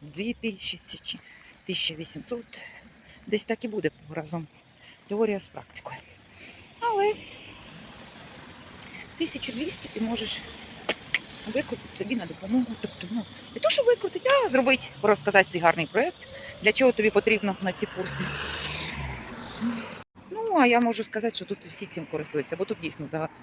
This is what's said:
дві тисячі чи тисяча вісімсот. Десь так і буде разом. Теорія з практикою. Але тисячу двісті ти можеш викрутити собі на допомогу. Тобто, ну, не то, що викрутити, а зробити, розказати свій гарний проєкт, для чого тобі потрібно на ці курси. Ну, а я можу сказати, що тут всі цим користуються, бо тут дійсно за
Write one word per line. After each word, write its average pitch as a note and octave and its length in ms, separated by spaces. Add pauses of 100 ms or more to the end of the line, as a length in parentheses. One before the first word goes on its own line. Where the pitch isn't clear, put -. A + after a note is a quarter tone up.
дві E3 320
тисячі - 720
чи - 160 (460)
тисяча E3+ 300
вісімсот. E3 680 (640)
Десь G#3+ 180
так - 180
і B3 40
буде G3+ 220 (200)
разом. D#3 380 (600)
Теорія G#3 320
з - 60
практикою. - 520 (800)
Але G#4+ 340 (2000)
тисячу C#4+ 360
двісті D4+ 400
ти G#3+ 80
можеш A3 400 (1120)
викрутити - 440
собі G#3 180
на G3 100
допомогу. G#3 400 (160)
Тобто, G3+ 300
ну, A3 140 (280)
не - 60
то, D#5 100
що D5+ 140
викрутити, A4+ 460 (160)
а F#4 40
зробити, B3+ 340 (180)
розказати G3+ 480
свій F3+ 100
гарний E3 260
проєкт, C#4 420 (340)
для G#3 100
чого B3+ 200
тобі G#3+ 180
потрібно G#3 520
на F#3+ 100
ці - 140
курси. D3 380 (2000)
Ну, G#4+ 280
а C4 60
я A#3+ 140
можу A#3 240
сказати, A3 320
що F#3 100
тут G3 120 (120)
всі F3 160
цим E3+ 260
користуються, D3+ 440
бо F#3 100
тут G#3+ 160
дійсно D3+ 260
за D#3 220 (140)